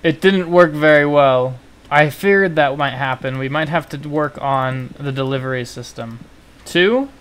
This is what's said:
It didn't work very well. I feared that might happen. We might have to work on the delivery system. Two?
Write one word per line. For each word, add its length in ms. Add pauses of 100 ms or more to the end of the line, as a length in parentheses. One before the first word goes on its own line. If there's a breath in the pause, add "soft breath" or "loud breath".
It 200
didn't 280
work 220
very 320
well. 540 (320)
I 180
feared 480
that 220
might 160
happen. 440
We 120
might 180
have 220
to 180
work 320
on 580
the 140
delivery 540
system. 540 (440)
Two? 460 (100)